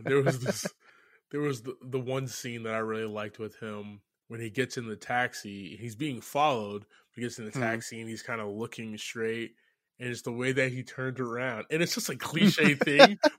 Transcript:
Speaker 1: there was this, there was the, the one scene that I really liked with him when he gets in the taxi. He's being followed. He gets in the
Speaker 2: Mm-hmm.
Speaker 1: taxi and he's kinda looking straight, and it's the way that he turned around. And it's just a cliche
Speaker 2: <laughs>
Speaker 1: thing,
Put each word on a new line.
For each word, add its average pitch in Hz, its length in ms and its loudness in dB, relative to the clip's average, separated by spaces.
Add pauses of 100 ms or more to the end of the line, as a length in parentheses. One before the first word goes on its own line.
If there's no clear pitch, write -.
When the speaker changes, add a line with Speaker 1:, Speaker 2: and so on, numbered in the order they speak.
Speaker 1:
there 135 160 4
was - 200 2
this, - 260 -2 (640)
there 143 100 -4
was 139 220 -2
the, 123 180 -10
the 127 180 -4
one 131 300 0
scene 117 360 -8
that 110 100 -2
I 110 40 2
really 110 280 -2
liked 107 320 -6
with 107 200 -8
him 104 440 -10 (260)
when 113 120 -8
he 117 100 -6
gets 123 260 -2
in 120 100 -6
the 107 100 -8
taxi. 104 840 -4
He's 113 160 -10
being 131 240 -4
followed. 110 640 0 (300)
He 117 80 -10
gets 120 160 -8
in 110 80 -10
the 107 60 -10
Speaker 2:
Mm-hmm. 135 100 -4
Speaker 1:
taxi 113 380 -4
and 113 100 -10
he's 110 120 -8
kinda 113 240 -6
looking 110 520 -8
straight, 113 560 -6 (440)
and 123 120 -8
it's 117 120 -8
the 123 100 -6
way 127 200 0
that 131 200 2
he 127 100 -6
turned 131 380 -6
around. 120 500 -4
And 160 120 2
it's 170 120 0
just 226 160 -4
a 135 60 -4
cliche 151 580 6
Speaker 2:
<laughs> - 20 -6
Speaker 1:
thing, 185 420 10 (200)